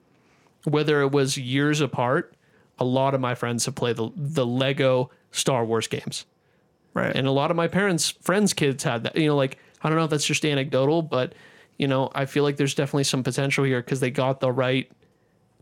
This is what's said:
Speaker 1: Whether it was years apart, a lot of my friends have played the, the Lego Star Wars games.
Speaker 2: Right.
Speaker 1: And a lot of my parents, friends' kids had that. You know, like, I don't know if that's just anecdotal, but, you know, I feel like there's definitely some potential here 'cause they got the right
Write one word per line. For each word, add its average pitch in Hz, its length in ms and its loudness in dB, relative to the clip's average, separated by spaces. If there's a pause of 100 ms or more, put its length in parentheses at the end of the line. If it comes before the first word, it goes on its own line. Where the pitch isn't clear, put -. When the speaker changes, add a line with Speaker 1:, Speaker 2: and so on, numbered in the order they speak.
(640)
Speaker 1:
Whether 147 380 2
it 139 100 2
was 135 260 2
years 143 440 0
apart, 131 520 0 (460)
a 127 60 2
lot 131 280 2
of 135 80 2
my 123 140 -2
friends 120 300 -4
have 135 100 -6
played 120 220 -2
the, 113 180 -2
the 143 300 -2
Lego 131 640 0 (220)
Star 123 340 0
Wars 110 220 -2
games. - 380 -8 (680)
Speaker 2:
Right. - 220 -2
Speaker 1:
And 131 120 0
a 135 40 2
lot 139 200 2
of 170 60 -2
my 170 100 0
parents, 180 420 0
friends' 196 440 0
kids 139 300 0
had 120 200 -2
that. 135 120 -4
You 156 120 4
know, 147 80 4
like, 135 220 0 (240)
I 151 80 0
don't 160 80 2
know 165 60 2
if 156 60 0
that's 151 160 0
just 151 200 -2
anecdotal, 139 560 2
but, 127 320 -2 (440)
you 143 100 0
know, 135 260 0
I 139 120 -2
feel 143 180 0
like 143 140 0
there's 139 180 0
definitely 139 300 0
some 131 180 -2
potential 139 400 0
here 131 180 0
'cause 131 200 -4
they 127 100 0
got 135 280 0
the 131 120 0
right 131 400 0 (720)